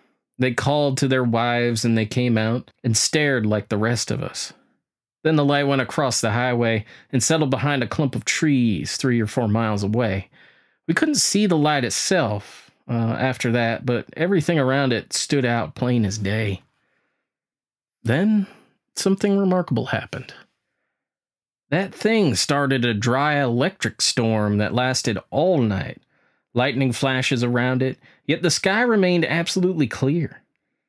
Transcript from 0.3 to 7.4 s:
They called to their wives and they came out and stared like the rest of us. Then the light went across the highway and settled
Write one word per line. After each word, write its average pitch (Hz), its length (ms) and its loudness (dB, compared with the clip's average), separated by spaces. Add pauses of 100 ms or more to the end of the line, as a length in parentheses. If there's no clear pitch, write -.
They 127 160 0
called 139 440 0
to 139 100 0
their 127 160 2
wives 120 640 0
and 113 120 2
they 110 80 0
came 120 320 0
out 113 340 -2 (120)
and 113 140 0
stared 139 480 0
like 107 240 -2
the 107 80 -2
rest 113 340 -2
of 113 100 -4
us. - 300 -10 (720)
Then 156 120 2
the 147 100 4
light 143 200 2
went 139 160 2
across 127 380 -2
the 110 120 0
highway 117 520 0 (300)
and 127 80 2
settled 156 300 2